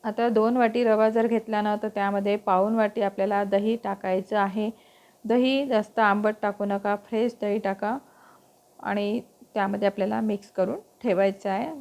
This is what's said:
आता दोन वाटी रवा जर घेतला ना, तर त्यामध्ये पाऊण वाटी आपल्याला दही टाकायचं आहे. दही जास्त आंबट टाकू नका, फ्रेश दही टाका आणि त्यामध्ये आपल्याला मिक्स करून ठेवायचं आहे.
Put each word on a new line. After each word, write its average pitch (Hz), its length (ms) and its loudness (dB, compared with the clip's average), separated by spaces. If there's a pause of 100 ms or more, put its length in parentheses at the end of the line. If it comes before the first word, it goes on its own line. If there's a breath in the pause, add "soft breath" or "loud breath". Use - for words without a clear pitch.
आता 233 260 -2
दोन 226 280 2
वाटी 240 260 2
रवा 220 260 4
जर 226 180 2
घेतला 220 340 0
ना, 208 140 0
तर 214 140 -6
त्यामध्ये 202 480 0
पाऊण 208 380 2
वाटी 214 280 0
आपल्याला 202 420 0
दही 202 380 0
टाकायचं 196 560 -4
आहे. 202 300 -2 (560 soft breath)
दही 254 420 2
जास्त 214 320 -2
आंबट 208 420 2
टाकू 202 240 -4
नका, 202 340 -2
फ्रेश 233 420 -4
दही 208 180 -2
टाका 208 380 -4 (800 soft breath)
आणि 208 420 -2 (340)
त्यामध्ये 202 320 0
आपल्याला 202 340 -2
मिक्स 208 300 -4
करून 214 280 -2 (240)
ठेवायचं 196 460 0
आहे. 214 200 -4 (120)